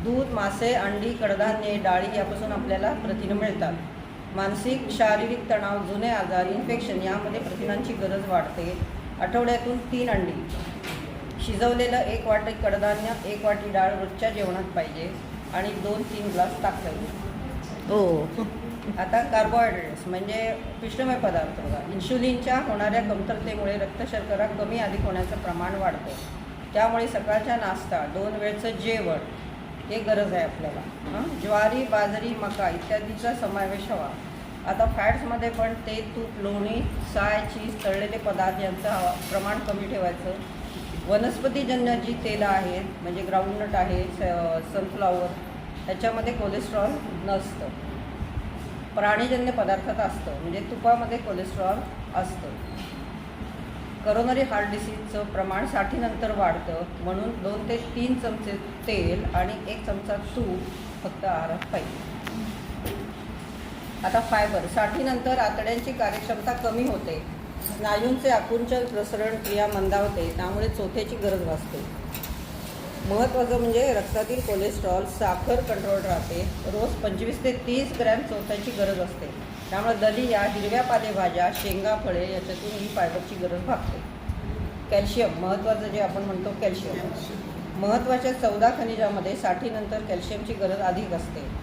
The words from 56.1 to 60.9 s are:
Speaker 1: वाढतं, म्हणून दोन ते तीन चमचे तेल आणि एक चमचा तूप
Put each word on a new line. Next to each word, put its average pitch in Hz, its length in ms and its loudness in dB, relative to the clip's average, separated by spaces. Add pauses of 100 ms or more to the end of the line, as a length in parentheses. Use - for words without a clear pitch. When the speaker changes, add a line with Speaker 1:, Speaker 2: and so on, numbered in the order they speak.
Speaker 1:
वाढतं, 170 460 2 (160)
म्हणून 190 440 -2
दोन 214 260 -4
ते 233 80 0
तीन 247 420 0
चमचे 214 320 -4 (360)
तेल 175 480 2
आणि 196 360 0
एक 220 140 -8
चमचा 202 300 -2
तूप 196 440 -2 (440)